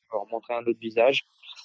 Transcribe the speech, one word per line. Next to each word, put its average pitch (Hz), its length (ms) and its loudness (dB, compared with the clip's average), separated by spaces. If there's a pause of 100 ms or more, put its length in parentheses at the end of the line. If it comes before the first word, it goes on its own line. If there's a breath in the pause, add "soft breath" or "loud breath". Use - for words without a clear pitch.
(100)
remontrer 110 440 -8
un 120 60 -4
autre 117 180 -2
visage. 113 460 2 (400 loud breath)